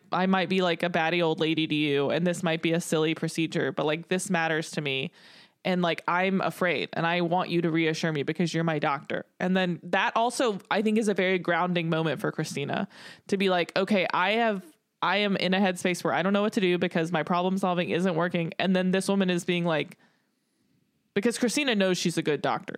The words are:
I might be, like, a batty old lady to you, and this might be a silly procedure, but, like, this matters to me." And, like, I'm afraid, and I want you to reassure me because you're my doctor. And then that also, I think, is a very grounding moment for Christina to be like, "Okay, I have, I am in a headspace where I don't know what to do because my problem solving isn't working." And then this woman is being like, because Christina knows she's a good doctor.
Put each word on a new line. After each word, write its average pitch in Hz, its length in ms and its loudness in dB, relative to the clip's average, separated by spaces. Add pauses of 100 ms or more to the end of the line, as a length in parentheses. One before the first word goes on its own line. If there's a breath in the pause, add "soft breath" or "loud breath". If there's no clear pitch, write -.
(100)
I 185 160 2
might 190 220 2
be, 185 140 2
like, 170 200 0
a 180 80 0
batty 170 320 2
old 160 180 2
lady 160 260 0
to 160 80 -2
you, 143 360 2
and 165 160 0
this 170 160 -2
might 165 200 0
be 165 100 0
a 170 80 0
silly 160 340 0
procedure, 156 580 -2
but, 151 140 -2
like, 160 220 -2
this 185 220 -2
matters 160 420 0
to - 80 -4
me." 135 320 -4 (520 loud breath)
And, 180 160 2
like, 165 280 0
I'm 185 320 2
afraid, 165 540 -2
and 165 120 -2
I 175 140 0
want 170 280 -2
you 170 140 0
to 170 80 0
reassure 160 400 0
me 147 140 -2
because 160 280 -2
you're 165 120 0
my 156 160 0
doctor. 143 460 -4 (120)
And 185 180 0
then 180 280 0
that 190 320 0
also, 233 420 0 (140)
I 196 100 2
think, 220 160 2
is 220 80 0
a 208 80 2
very 185 240 2
grounding 175 500 0
moment 160 320 0
for - 120 -2
Christina 143 560 -4 (400 loud breath)
to 202 80 0
be 190 120 2
like, 180 280 2
"Okay, 190 360 2
I 180 200 2
have, 220 300 0 (400)
I 180 160 2
am 202 180 0
in 185 180 0
a 190 60 2
headspace 185 420 0
where 151 120 0
I 156 80 2
don't 196 100 0
know 202 100 2
what 214 120 0
to 220 60 0
do 180 180 2
because 170 340 -2
my 156 100 0
problem 185 360 0
solving 180 320 0
isn't 170 260 0
working." 170 420 -2
And 185 160 2
then 185 160 2
this 185 160 0
woman 196 240 2
is 175 140 0
being 175 200 0
like, 156 340 -2 (1160 soft breath)
because 226 240 0
Christina 254 380 0
knows 190 200 4
she's 170 220 -2
a 160 40 0
good 147 200 0
doctor. - 360 -2